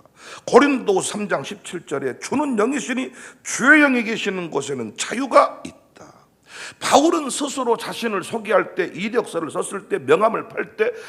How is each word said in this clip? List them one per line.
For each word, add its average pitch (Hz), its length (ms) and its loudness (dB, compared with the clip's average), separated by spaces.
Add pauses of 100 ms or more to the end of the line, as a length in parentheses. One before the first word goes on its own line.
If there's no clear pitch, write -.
(460)
고린도 233 560 6
삼 208 280 -6
장 156 140 -2
십칠 - 440 -12
절에 135 320 -4
"주는 269 380 -4
영이시니 247 560 -2 (300)
주의 294 380 6
영이 262 220 4
계시는 190 480 -4
곳에는 131 460 -6
자유가 262 680 2
있다." - 140 -18 (1000)
바울은 302 500 4
스스로 254 480 -2
자신을 196 460 -4
소개할 202 520 0
때, 180 100 0
이력서를 185 640 -4
썼을 190 380 -8
때, 196 100 -2
명함을 185 520 2
팔 - 260 -8
때 220 160 0 (180)